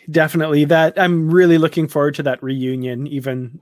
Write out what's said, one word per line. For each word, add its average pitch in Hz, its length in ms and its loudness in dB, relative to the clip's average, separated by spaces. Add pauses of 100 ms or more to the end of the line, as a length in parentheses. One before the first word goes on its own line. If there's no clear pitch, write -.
definitely. 156 560 0
That, 160 340 2
I'm 170 300 0
really 170 280 6
looking 160 320 0
forward 147 260 -2
to 151 80 -6
that 131 180 -4
reunion, 127 680 -6
even 131 540 -8